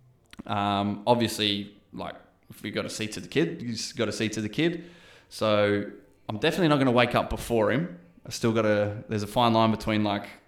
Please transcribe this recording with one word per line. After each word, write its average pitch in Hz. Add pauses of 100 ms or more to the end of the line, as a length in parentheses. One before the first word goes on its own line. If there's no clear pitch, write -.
(460)
Um, 101
obviously, 107 (180)
like, 90 (360)
if -
we 110
got 101
to -
see 110
to -
the 101
kid, 160
you 120
just -
got 113
to 104
see 110
to 117
the 104
kid. 170 (440)
So 104 (440)
I'm 107
definitely 160
not 147
gonna 135
wake 120
up 113
before 110
him. 170 (280)
I 120
still 117
gotta, 107
there's 107
a 104
fine 120
line 113
between, 107
like, 101 (220)